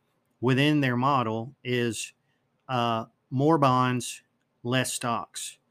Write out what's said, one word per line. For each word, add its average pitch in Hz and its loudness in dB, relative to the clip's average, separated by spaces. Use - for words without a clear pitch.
within 139 2
their 127 0
model 120 0
is, 120 -4
uh, 117 -2
more 143 4
bonds, 127 2
less 123 0
stocks. - -8